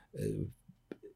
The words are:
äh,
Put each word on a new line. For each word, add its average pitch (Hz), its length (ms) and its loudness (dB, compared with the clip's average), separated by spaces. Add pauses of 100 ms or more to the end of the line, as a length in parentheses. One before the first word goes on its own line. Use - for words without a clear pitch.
(140)
äh, 104 340 2 (680)